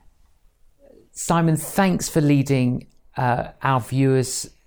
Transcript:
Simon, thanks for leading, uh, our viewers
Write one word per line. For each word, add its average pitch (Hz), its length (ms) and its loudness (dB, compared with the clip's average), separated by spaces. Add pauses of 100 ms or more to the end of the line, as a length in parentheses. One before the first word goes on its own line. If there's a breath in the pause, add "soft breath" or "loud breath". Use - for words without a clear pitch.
(1120)
Simon, 165 440 2
thanks 185 520 0
for 156 140 0
leading, 135 640 0 (300)
uh, 123 300 -2 (140)
our 131 180 2
viewers 131 680 -2 (180)